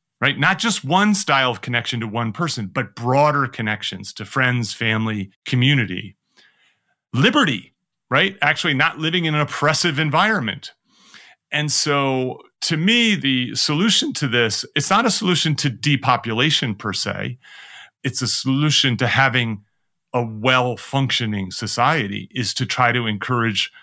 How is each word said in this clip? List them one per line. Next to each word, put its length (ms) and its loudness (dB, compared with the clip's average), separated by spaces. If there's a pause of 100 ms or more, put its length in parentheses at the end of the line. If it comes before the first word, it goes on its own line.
(200)
right? 180 0
Not 220 2
just 240 -2
one 300 4
style 380 2
of 100 -6
connection 400 -2
to 60 -4
one 260 -2
person, 340 -4
but 280 -6
broader 520 2
connections 640 -6
to 120 -12
friends, 480 0
family, 580 -2 (140)
community. 720 0 (960)
Liberty, 600 2 (360)
right? 320 2
Actually 320 0
not 260 0
living 240 0
in 120 0
an 40 2
oppressive 580 0
environment. 760 0 (800)
And 200 -2
so 720 0 (200)
to 140 -2
me, 400 2
the 400 -2
solution 580 2
to 140 -2
this, 380 0 (100)
it's 140 0
not 160 4
a 60 2
solution 440 0
to 140 0
depopulation 1080 0
per 160 -6
se. 460 -6 (680)
It's 180 -4
a 60 -2
solution 720 2
to 100 0
having 560 2 (500)
a 100 0
well-functioning 1300 0
society, 840 -2
is 220 -4
to 100 -4
try 260 2
to 160 -2
encourage 640 -2 (100)